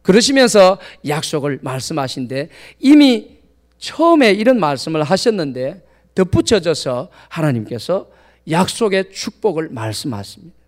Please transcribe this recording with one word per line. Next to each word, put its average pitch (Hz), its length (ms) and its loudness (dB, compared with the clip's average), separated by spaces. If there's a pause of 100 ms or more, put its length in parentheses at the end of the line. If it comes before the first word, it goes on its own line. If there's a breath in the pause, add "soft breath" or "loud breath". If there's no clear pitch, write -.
그러시면서 214 760 4 (280 loud breath)
약속을 147 560 -6
말씀하신데, 131 880 -8 (320 loud breath)
이미 269 560 4 (420)
처음에 302 540 2
이런 220 260 2
말씀을 156 440 -2
하셨는데 156 800 -2 (340)
덧붙여져서 170 960 -2 (180 soft breath)
하나님께서 143 800 -4 (400 soft breath)
약속의 190 640 -2
축복을 160 560 -6
말씀하십니다. 110 880 -12 (120)